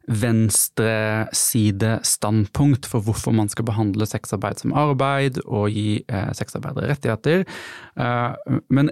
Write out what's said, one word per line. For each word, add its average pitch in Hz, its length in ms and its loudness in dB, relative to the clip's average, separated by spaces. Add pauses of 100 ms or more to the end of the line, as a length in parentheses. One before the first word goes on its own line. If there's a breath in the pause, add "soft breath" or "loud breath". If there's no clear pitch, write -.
venstresidestandpunkt 110 2750 2
for 120 140 -2
hvorfor 110 320 -2
man 107 160 2
skal 110 160 -4
behandle 104 420 0
sexarbeid 101 520 -4
som - 140 -2
arbeid 139 680 0
og 104 280 0
gi, 107 340 -2
eh, - 280 -4
sexarbeidere - 560 -6
rettigheter. 143 560 0 (480 loud breath)
Eh, 120 420 -2 (320)
men, 139 260 2